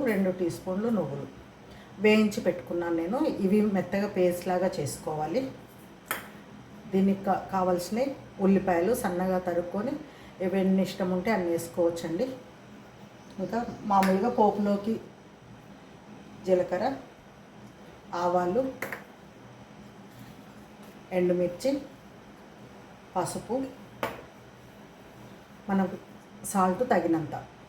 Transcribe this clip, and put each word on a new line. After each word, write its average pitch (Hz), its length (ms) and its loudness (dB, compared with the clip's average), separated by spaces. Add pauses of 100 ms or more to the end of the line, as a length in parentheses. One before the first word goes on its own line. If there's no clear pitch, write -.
(100)
రెండు 190 260 2
టీ 180 180 0
స్పూన్లు 202 420 -2
నువ్వులు 139 300 -4 (800)
వేయించి 214 400 6
పెట్టుకున్నాను 170 560 0
నేను. 196 180 -2 (260)
ఇవి 196 140 4 (160)
మెత్తగా 196 400 0
పేస్ట్ 180 360 2
లాగా 180 260 2
చేసుకోవాలి. 156 640 -4 (1500)
దీనికి 196 340 2
కా-, 190 160 0 (100)
కావాల్సినవి 185 540 0 (380)
ఉల్లిపాయలు 190 580 4
సన్నగా 185 360 0 (100)
తరుక్కొని, 190 440 -2 (540)
ఇవి 190 160 0
ఎన్ని 190 260 6
ఇష్టం 180 280 -2
ఉంటే 185 200 0
అన్ని 175 180 0
వేసుకోవచ్చండి. 170 760 0 (1160)
ఇంకా 226 160 -4 (320)
మామూలుగా 196 480 4
పోపులోకి 202 560 2 (1500)
జీలకర్ర, 185 400 2 (1400)
ఆవాలు, 180 400 2 (2500)
ఎండుమిర్చి, 180 520 2 (1400)
పసుపు, 190 420 -4 (2250)
మనకు 190 260 2 (560)
సాల్ట్ 185 320 2 (100)
తగినంత 165 420 0 (320)